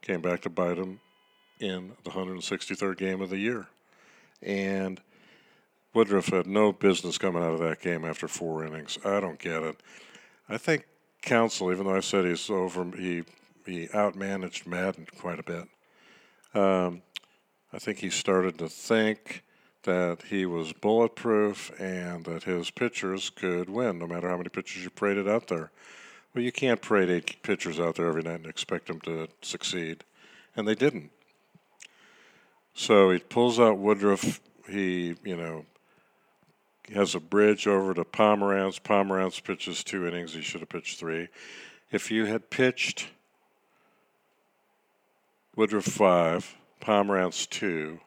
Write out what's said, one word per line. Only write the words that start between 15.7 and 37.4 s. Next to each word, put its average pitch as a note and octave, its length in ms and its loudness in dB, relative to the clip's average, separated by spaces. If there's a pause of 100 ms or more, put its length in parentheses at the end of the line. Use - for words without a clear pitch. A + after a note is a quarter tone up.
Um, F#2 480 2 (720)
I - 60 -12
think G#2+ 200 -6
he F#2+ 100 -6
started F#2 500 0
to E2 100 -6
think - 720 0 (420)
that F2+ 400 0
he G2 240 -2
was E2 260 -4
bulletproof G#2+ 1080 2
and F2+ 460 -6
that E2 180 -8
his F2 280 -2
pitchers F#2+ 580 -4
could F2+ 400 -2
win, G#2 300 -2
no E2+ 80 -6
matter F2 200 -4
how F2+ 100 0
many F2+ 120 -6
pitchers - 340 -10
you F2+ 60 -10
paraded G2+ 400 0
out A2+ 180 0
there. E2 240 -4 (640)
Well, A#2+ 100 -2
you B2 80 -2
can't B2 300 2
parade G2 280 4
eight - 340 -2
pitchers F2 360 -2
out E2+ 160 0
there E2+ 120 0
every D#2+ 160 0
night E2+ 160 -6
and D#2+ 80 -16
expect - 400 -8
them E2 140 -8
to D#2+ 260 -6 (140)
succeed. E2 600 -6 (520)
And G#2+ 120 -2
they A2 60 2
didn't. A2+ 380 0 (1600)
So G2 380 8
he F2+ 80 2
pulls A#2+ 400 2
out A2 180 8
Woodruff. G2+ 640 2 (260)
He, F2+ 560 -2
you F#2 140 -6
know, D#2+ 280 -8 (1300)
has G2+ 200 2
a F#2 60 -4
bridge G#2 480 4